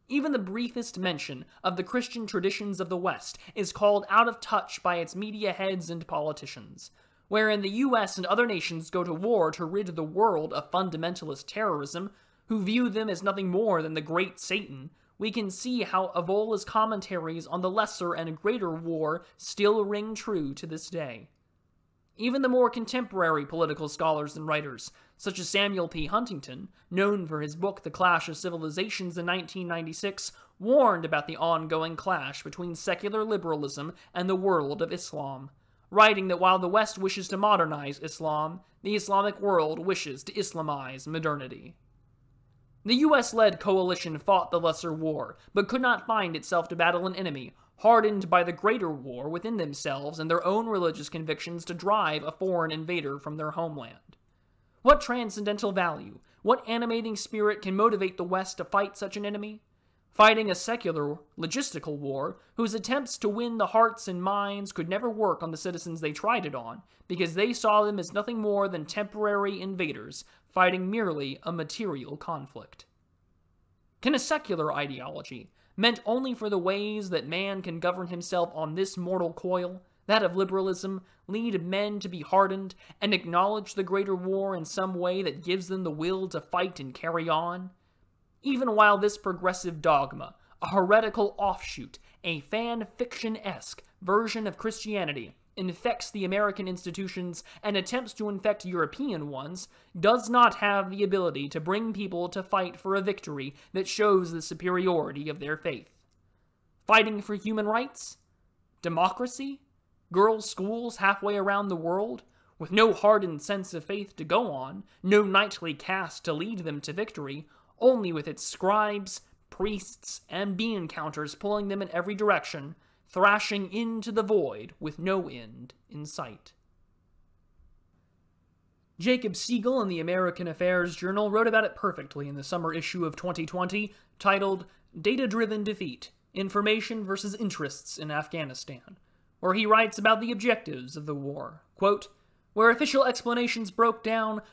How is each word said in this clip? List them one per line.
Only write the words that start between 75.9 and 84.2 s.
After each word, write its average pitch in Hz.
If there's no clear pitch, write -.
only 254
for 220
the 208
ways 202
that 151
man 190
can 175
govern 180
himself 175
on 156
this 190
mortal 175
coil, 180
that 214
of 175
liberalism, 190
lead 208
men 202
to 202
be 175
hardened 190
and 208
acknowledge 190
the 196
greater 196
war 190